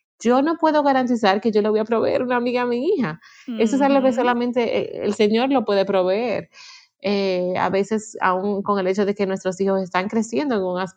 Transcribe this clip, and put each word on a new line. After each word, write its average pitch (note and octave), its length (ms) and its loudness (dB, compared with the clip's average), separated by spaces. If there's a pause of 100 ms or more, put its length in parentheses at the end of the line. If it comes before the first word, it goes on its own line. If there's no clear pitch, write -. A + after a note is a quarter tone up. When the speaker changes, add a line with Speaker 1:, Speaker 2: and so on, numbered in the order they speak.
(180)
Speaker 1:
yo B3 240 2
no D#4+ 140 0
puedo D#4 260 2
garantizar B3 580 2
que A3+ 120 0
yo G#3 100 2
le G#3+ 60 0
voy G#3+ 100 2
a A3 60 0
proveer A3+ 400 0
una B3 120 0
amiga A#3+ 260 -2
a B3 40 -2
mi A#3+ 220 -2
hija. A#3 320 -2 (380)
Eso A3 180 2
es C4 60 2
algo C#4 200 4
que C4 60 4
Speaker 2:
Ujú. B3 80 2
Speaker 1:
solamente, A#3+ 600 0
eh, - 260 -6
el G#3 100 0
Señor A3 360 2
lo C4 140 2
puede G3 200 2
proveer. G3 680 -2 (500)
Eh, F#3+ 580 0
a F3 100 0
veces, G3+ 520 -2
aún F#3+ 420 0
con G3+ 180 -2
el F#3 80 0
hecho G3 160 0
de G3+ 100 0
que G3+ 120 -2
nuestros F#3+ 340 -4
hijos G3 220 0
están F#3 260 -4
creciendo A#3 480 -2
en F#3+ 80 -2
un F3+ 160 -4
as-, F#3 160 -8